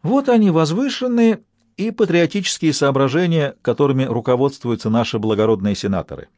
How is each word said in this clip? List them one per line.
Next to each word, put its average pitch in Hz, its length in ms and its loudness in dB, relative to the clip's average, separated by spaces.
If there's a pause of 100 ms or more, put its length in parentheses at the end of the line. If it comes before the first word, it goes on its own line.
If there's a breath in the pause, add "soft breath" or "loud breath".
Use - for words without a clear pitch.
"Вот 269 260 0
они, 220 220 4
возвышенные 226 920 0 (340)
и 214 140 -2
патриотические 170 800 0
соображения, 143 920 0
которыми 131 420 0
руководствуются 120 840 -2
наши 113 280 0
благородные 104 560 0
сенаторы", — 92 640 -6